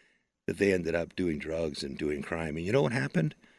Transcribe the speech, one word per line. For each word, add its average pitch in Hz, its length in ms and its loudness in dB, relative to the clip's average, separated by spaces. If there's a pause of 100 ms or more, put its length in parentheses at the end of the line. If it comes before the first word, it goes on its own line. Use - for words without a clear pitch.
(480)
that 92 100 -4
they 98 160 6
ended 82 220 0
up 85 200 -2
doing 85 240 0
drugs 78 440 -4
and 69 140 -6
doing 73 240 -2
crime?" 82 340 -4
And 82 100 -4
you 98 60 0
know 135 100 4
what 147 120 2
happened? 147 420 0 (220)